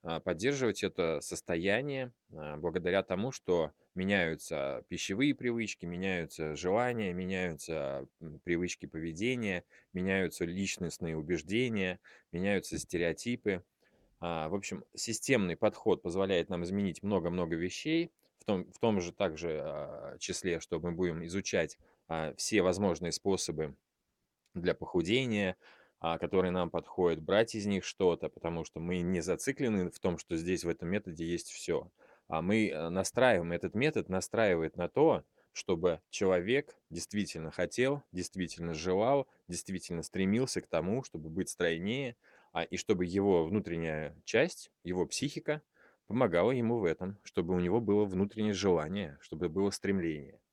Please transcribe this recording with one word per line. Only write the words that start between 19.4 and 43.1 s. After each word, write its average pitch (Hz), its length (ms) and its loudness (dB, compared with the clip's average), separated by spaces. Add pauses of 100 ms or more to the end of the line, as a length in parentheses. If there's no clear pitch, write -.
а, 73 560 -8
числе, 87 400 -2
что 82 200 -4
мы 85 140 -2
будем 85 320 -2
изучать, 87 520 -2 (320)
а, 80 280 -2
все 107 260 2
возможные 90 500 2
способы 78 640 -2 (800)
для - 200 2
похудения, 104 840 0 (440)
а, 82 180 0
которые 92 320 2
нам 90 200 0
подходят, 82 500 0
брать 101 340 2
из 104 120 -2
них 98 180 0
что-то, 85 440 2
потому 82 360 -4
что - 160 -12
мы 87 200 0
не 87 200 0
зациклены 92 720 0
в - 80 -20
том, 87 200 0
что - 180 -6
здесь, 85 280 0
в 85 40 0
этом 85 200 -4
методе, 87 360 -4
есть 85 260 -4
всё. - 400 -4 (380)
А 82 120 0
мы, 101 280 4
э, 80 200 -4
настраиваем 92 640 4
этот 87 220 -4
метод, 117 340 0
настраивает 92 680 2
на 87 120 -2
то, 131 340 4 (300)
чтобы 87 480 0 (100)
человек 98 680 2 (140)
действительно 82 600 -4
хотел, 131 520 0 (100)
действительно 85 600 -4
желал, 101 520 2 (200)
действительно 87 560 -6
стремился 101 580 2
к - 60 -16
тому, 95 360 0
чтобы 80 260 -10
быть 87 200 -2
стройнее, 95 680 -2 (360)
а, 82 100 -2
и 90 140 -6
чтобы 92 280 2
его 92 400 6